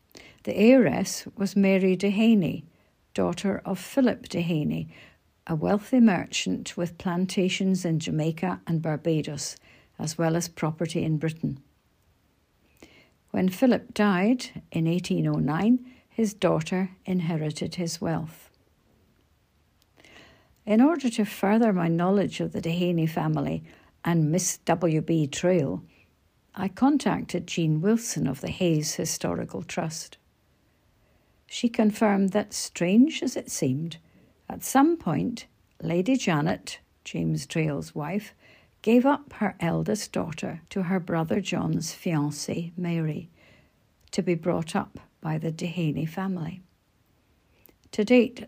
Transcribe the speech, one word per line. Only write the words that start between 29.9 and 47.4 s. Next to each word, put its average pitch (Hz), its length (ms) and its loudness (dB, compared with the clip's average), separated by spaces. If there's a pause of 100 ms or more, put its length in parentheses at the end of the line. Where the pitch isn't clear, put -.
She - 200 -4
confirmed 208 640 2
that, 208 200 -2
strange 220 720 2
as 262 120 -4
it - 140 -8
seemed, 156 480 -4 (500)
at - 160 -12
some 302 340 4
point, 175 500 -4 (340)
Lady 180 340 0
Janet, - 640 -2 (240)
James 160 440 -4
Trail's 156 480 -4
wife, 165 400 -6 (480)
gave 240 220 4
up 285 280 0
her 202 260 -4
eldest 170 520 -2
daughter 160 580 -8
to 196 140 -4
her 180 160 0
brother 170 420 -2
John's 165 500 -2
fiancée, 160 840 -4
Mary, 165 520 -4 (840)
to - 100 -2
be 180 140 0
brought 165 400 -2
up - 240 -4 (220)
by 160 160 -4
the 160 140 -4
Dehaney 160 560 -2
family. 180 540 -6 (1300)